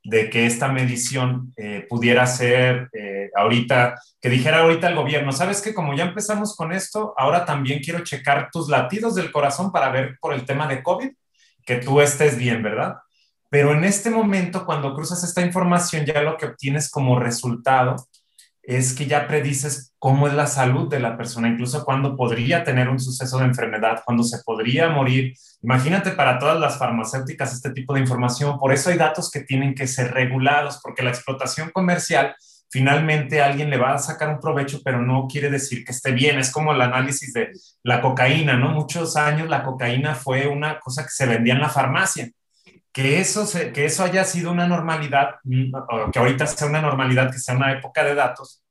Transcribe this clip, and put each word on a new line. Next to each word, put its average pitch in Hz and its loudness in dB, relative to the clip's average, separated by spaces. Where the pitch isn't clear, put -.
de 107 2
que 117 2
esta 117 0
medición, 127 -2
eh, 101 -10
pudiera 120 4
ser, 127 2
eh, 101 -8
ahorita, 120 2
que 127 -2
dijera 139 2
ahorita 165 4
el 165 0
gobierno, 139 0
"¿Sabes 190 -2
qué? 220 -6
Como 147 -4
ya 165 0
empezamos 208 -4
con 165 -6
esto, 208 -6
ahora 151 2
también 139 -2
quiero 170 -6
checar 139 -2
tus 151 -6
latidos 190 0
del 175 -2
corazón 151 0
para 139 2
ver 131 -2
por 147 -4
el 131 -6
tema 143 -2
de 131 -6
covid 240 -2
que 123 -2
tú 135 4
estés 143 4
bien, 117 0
¿verdad?". 120 -4
Pero 143 4
en 156 4
este 202 0
momento, 190 0
cuando 143 -2
cruzas 175 -6
esta 180 -2
información, 175 2
ya 151 0
lo 156 0
que 151 -6
obtienes 143 -4
como 127 2
resultado 123 0
es 127 0
que 143 -4
ya 147 2
predices 143 -2
cómo 139 4
es 143 2
la 147 2
salud 127 2
de 127 -2
la 117 -2
persona, 117 -2
incluso 123 -2
cuándo 139 0
podría 123 0
tener 127 2
un 131 0
suceso 127 -4
de 131 4
enfermedad, 113 0
cuándo 117 2
se 113 -2
podría 120 0
morir. 131 0
Imagínate 156 2
para 131 2
todas 156 2
las 143 0
farmacéuticas 120 -4
este 127 -8
tipo 139 -6
de 135 2
información. 127 0
Por 135 2
eso 160 2
hay 175 2
datos 156 0
que 147 -8
tienen 135 0
que 131 -6
ser 123 -2
regulados, 131 0
porque - -8
la 123 0
explotación 135 -6
comercial, 175 0
finalmente 147 2
alguien 143 2
le 135 0
va 131 2
a - -4
sacar 156 -4
un 147 -4
provecho, 143 -4
pero 123 -2
no 127 0
quiere 143 -4
decir 127 -4
que - -12
esté 127 -2
bien. 139 2
Es 131 -2
como 151 0
el 135 2
análisis 127 -2
de - -2
la 123 0
cocaína, 131 2
¿no? 127 2
Muchos 160 -2
años 151 0
la 123 0
cocaína 131 -2
fue 135 -2
una 147 -4
cosa 131 -8
que - -12
se - -2
vendía 117 4
en 131 2
la 151 0
farmacia. 143 0
Que 135 2
eso 202 -2
se, 160 -4
que 143 -2
eso 156 -2
haya 185 2
sido 170 -2
una 175 2
normalidad, 160 0
mm, 131 0
o 113 -4
que 123 0
ahorita 135 2
sea 147 -4
una 151 0
normalidad, 131 2
que - -10
sea 127 -4
una 135 4
época 139 -2
de 143 2
datos 135 -2